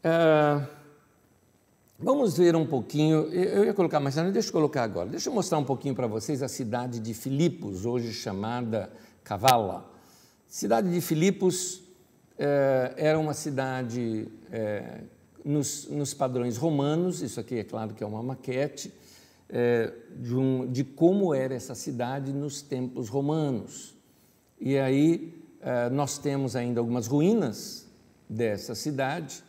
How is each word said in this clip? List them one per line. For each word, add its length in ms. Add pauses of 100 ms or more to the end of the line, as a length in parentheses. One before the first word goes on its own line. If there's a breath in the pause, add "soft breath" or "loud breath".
Ah, 640 (1300 loud breath)
vamos 400
ver 180
um 100
pouquinho, 680
eu, 120
eu 220
ia 80
colocar 260
mais 140
tarde, 180
deixa 160
eu 40
colocar 300
agora. 280
Deixa 180
eu 60
mostrar 240
um 60
pouquinho 300
para 120
vocês 360
a 60
cidade 500
de 140
Filipos, 720
hoje 280
chamada 800 (320 loud breath)
Kavala. 640 (600 soft breath)
Cidade 420
de 120
Filipos, 800 (560)
eh, 580
era 220
uma 160
cidade, 920 (220)
eh, 520 (420)
nos, 440
nos 240
padrões 440
romanos, 680
isso 160
aqui 200
é 60
claro 300
que 80
é 40
uma 160
maquete, 680 (560 loud breath)
eh, 440 (240)
de 180
um, 360
de 140
como 500
era 200
essa 200
cidade 580
nos 280
tempos 480
romanos. 880 (640 soft breath)
E 200
aí, 560 (260)
eh, 300
nós 280
temos 380
ainda 240
algumas 260
ruínas 800 (420)
dessa 460
cidade 760